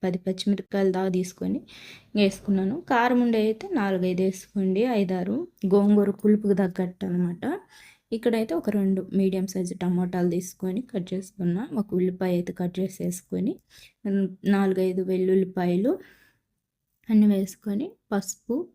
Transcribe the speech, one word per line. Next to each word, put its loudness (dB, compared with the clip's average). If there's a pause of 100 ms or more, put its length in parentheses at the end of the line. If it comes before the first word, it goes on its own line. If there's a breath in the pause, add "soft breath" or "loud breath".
పది -2
పచ్చిమిరపకాయలు 0
దాకా 0
తీసుకొని -2 (540 loud breath)
వేసుకున్నాను. 0 (100)
కారం 2
ఉండే 2
అయితే -2
నాలుగైదు 0
వేసుకోండి, 0 (100)
ఐదారు, 0 (300)
గోంగూర 4
పులుపుకి 4
తగ్గట్టు -2
అనమాట. -2 (680 loud breath)
ఇక్కడైతే 0
ఒక -4
రెండు 2 (120)
మీడియం 0
సైజు -6
టమాటాలు 0
తీసుకొని -4
కట్ -8
చేసుకున్నా. -4 (140)
ఒక -2
ఉల్లిపాయ -2
అయితే -2
కట్ -6
చేసేసుకొని, -4 (520 loud breath)
ఉమ్, 0 (240)
నాలుగైదు 2
వెల్లుల్లిపాయలు 0 (1200 loud breath)
అన్నీ 6
వేసుకొని, -2 (200)
పసుపు, -6 (200)